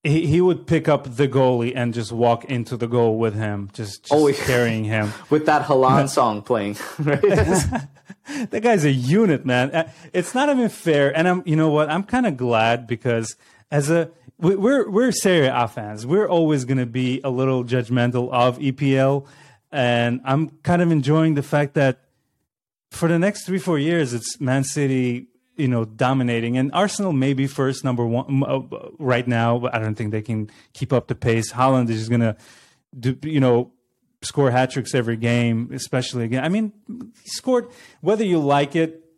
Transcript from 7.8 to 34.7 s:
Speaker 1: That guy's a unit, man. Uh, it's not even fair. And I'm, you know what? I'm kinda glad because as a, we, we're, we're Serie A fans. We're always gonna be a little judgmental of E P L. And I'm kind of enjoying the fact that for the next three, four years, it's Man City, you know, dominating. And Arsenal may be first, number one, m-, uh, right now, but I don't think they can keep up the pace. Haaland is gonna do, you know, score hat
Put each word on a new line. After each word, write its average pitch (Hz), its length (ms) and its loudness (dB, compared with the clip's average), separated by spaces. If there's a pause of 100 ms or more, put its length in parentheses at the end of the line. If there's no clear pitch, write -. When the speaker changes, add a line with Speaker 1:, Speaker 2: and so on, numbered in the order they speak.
Speaker 1:
That 226 100 -4
guy's 220 240 4
a 147 60 4
unit, 143 540 2
man. 127 280 2
Uh, 165 160 -2 (240)
it's 180 220 -2
not 285 140 2
even 254 200 2
fair. 143 480 2
And 170 100 2
I'm, 180 180 0
you 156 100 0
know 160 140 4
what? 151 200 2
I'm 175 140 -2
kinda 247 280 0
glad 120 560 2
because 117 480 -4 (360)
as 143 180 0
a, 165 200 0 (280)
we, 185 180 2
we're, 214 340 0
we're 226 220 2
Serie 170 360 2
A 123 200 0
fans. 107 380 -10
We're 190 220 0
always 156 380 2
gonna 131 200 0
be 127 380 -4
a 139 60 -4
little 127 340 0
judgmental 120 680 0
of 123 300 2
E 135 100 -2
P 135 260 0
L. 139 280 2 (460)
And 120 540 0
I'm 147 240 0 (140)
kind 175 180 2
of 170 100 2
enjoying 156 440 2
the 143 80 -2
fact 147 320 -2
that 135 260 2 (920)
for - 180 -2
the 170 100 2
next 202 260 -2
three, 185 140 -4
four 165 200 -2
years, 151 340 0
it's - 260 -8
Man 135 240 0
City, 131 640 -2 (280)
you 139 120 -2
know, 117 180 0
dominating. 120 720 0
And 131 160 -2
Arsenal 190 400 -2
may 135 200 0
be 135 140 -2
first, 135 360 -4
number 123 220 -2
one, 120 220 -2
m-, 135 160 0
uh, 135 160 -2 (400)
right 123 280 -2
now, 117 300 0
but 123 160 -4
I 117 60 -4
don't 110 160 -4
think 107 160 -6
they 110 100 -4
can 110 280 -6 (240)
keep - 200 -6
up 120 140 0
the 123 80 -4
pace. 113 380 0
Haaland 127 360 2
is 110 200 -4
gonna 117 260 2 (600)
do, 131 260 -4
you 151 160 -2
know, 123 320 2 (520)
score 139 260 0
hat 127 220 2